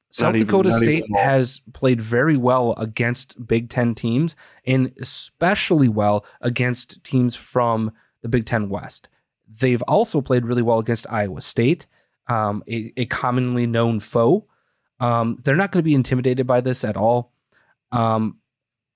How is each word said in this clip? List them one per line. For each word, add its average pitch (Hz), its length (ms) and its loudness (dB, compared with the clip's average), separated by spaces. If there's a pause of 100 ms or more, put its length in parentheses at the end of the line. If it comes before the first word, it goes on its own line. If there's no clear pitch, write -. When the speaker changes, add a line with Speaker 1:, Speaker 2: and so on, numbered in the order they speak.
(100)
Speaker 1:
South 113 240 0
Speaker 2:
even, 110 120 2
Speaker 1:
Dakota 190 240 2
Speaker 2:
not 113 120 2
even 117 40 4
Speaker 1:
State 156 180 0
Speaker 2:
at 104 120 -4
all. 98 80 4
Speaker 1:
has 135 380 0 (100)
played 127 300 0
very 127 340 2
well 123 380 2
against 117 720 -4
Big 117 240 0
Ten 120 240 0
teams, 127 420 -2 (300)
and 131 340 0
especially - 880 0
well 104 380 2 (160)
against 123 600 -4
teams 123 320 0
from 113 580 -2 (280)
the 120 80 -10
Big 113 160 0
Ten 107 240 -2
West. - 400 -10 (400)
They've 120 340 0
also - 380 0
played 123 240 0
really 120 180 0
well 113 180 2
against 113 300 -4
Iowa 104 300 -4
State, - 460 -2 (420)
um, 107 400 -2
a, 113 280 -8
a 127 100 -2
commonly 123 600 -2
known 117 340 0
foe. 120 460 2 (540)
Um, 117 440 0
they're 143 120 2
not 196 160 0
gonna 175 120 2
be 156 100 2
intimidated 127 520 0
by 127 140 2
this 127 240 -2
at 107 120 -4
all. 117 360 0 (600)
Um, 110 460 0 (580)